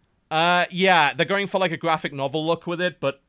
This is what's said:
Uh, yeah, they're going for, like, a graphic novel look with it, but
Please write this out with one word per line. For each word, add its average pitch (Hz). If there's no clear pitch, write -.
Uh, 175
yeah, 170
they're 151
going 196
for, 190
like, 185
a 165
graphic 160
novel 143
look 165
with 175
it, 180
but 135